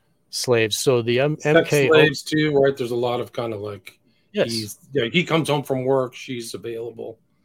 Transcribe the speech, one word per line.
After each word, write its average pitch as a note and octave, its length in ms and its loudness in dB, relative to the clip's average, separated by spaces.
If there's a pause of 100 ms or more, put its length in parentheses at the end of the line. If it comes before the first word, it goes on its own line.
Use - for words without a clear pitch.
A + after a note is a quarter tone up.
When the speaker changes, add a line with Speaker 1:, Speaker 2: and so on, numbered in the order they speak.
(300)
Speaker 1:
slaves. A2+ 480 0
So B2 240 2
the A#2+ 200 0
M-, D3+ 180 0
Speaker 2:
Sex D3+ 180 4
Speaker 1:
M E3 80 4
K D3 220 2
Speaker 2:
slaves D#3 340 4
too, D3+ 300 0
right? C#3 240 4
There's A#2+ 160 -6
a B2 40 -4
lot A#2+ 260 -2
of A2 100 -10
kinda, A2+ 240 -6
like, G2+ 420 -12 (340)
Speaker 1:
Yes. E3 200 -2
Speaker 2:
he's, A2 280 -8 (140)
yeah, C3 200 0
he E3+ 100 2
comes D#3 240 0
home C#3+ 140 0
from C3 240 -4
work, C3 300 0
she's A#2+ 400 -10
available. A2+ 640 -12 (260)